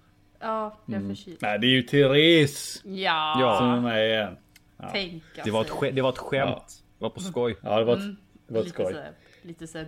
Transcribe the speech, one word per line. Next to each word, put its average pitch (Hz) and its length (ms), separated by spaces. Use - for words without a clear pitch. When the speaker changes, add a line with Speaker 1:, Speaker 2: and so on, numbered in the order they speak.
Speaker 1:
Ja, 220 460
jag - 100
är - 40
Speaker 2:
Mm. 139 160
Speaker 1:
förkyld. - 260
Speaker 2:
Nej, 104 180
det 117 80
är - 40
ju 131 100
Therese 143 1040
Speaker 1:
Ja. 175 560
Speaker 3:
Ja. 120 160
Speaker 2:
som 123 120
är 120 120
med 113 280
igen. 107 280
Ja. - 140
Speaker 1:
Tänk 175 320
Speaker 3:
Det - 80
var 220 100
ett - 100
Speaker 1:
alltså. - 140
Speaker 3:
skä-, 139 60
det 131 100
var 127 80
ett 127 80
skämt. 135 400
Speaker 2:
Ja. - 80
Speaker 3:
Det - 60
var 110 60
på - 100
skoj. 120 440
Speaker 2:
Ja, 110 160
det 113 60
var 120 80
ett, 107 100
Speaker 1:
Mm. 101 140
Speaker 2:
det - 60
var 113 80
ett 98 40
Speaker 1:
Lite 165 80
Speaker 2:
skoj. 92 100
Speaker 1:
så 151 60
här, 147 120
lite 165 260
så 160 100
här 160 100